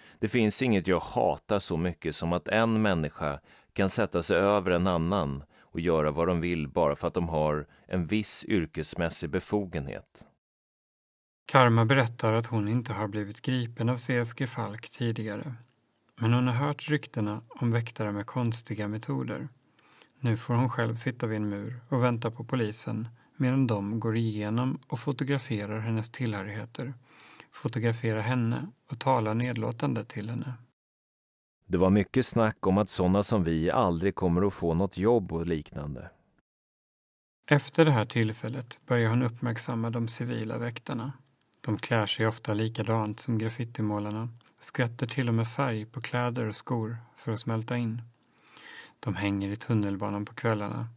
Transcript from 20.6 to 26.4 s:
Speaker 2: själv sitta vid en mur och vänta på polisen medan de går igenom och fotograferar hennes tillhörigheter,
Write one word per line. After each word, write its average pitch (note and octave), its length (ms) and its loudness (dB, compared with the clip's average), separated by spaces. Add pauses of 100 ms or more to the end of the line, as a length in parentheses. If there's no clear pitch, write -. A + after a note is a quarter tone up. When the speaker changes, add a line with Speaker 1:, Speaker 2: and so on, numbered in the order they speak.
Speaker 2:
själv A#2 240 -2
sitta A#2+ 320 -4
vid G#2+ 100 -2
en G#2+ 120 -2
mur G#2+ 400 -8
och B2 140 2
vänta A#2+ 280 2
på A#2 140 -10
polisen A2+ 640 -4 (280)
medan C3 300 2
de G#2+ 340 0
går A2+ 160 0
igenom A2+ 640 0 (100)
och A#2+ 120 -4
fotograferar A#2+ 800 -4
hennes A2 300 -2
tillhörigheter, A2 840 -6 (580)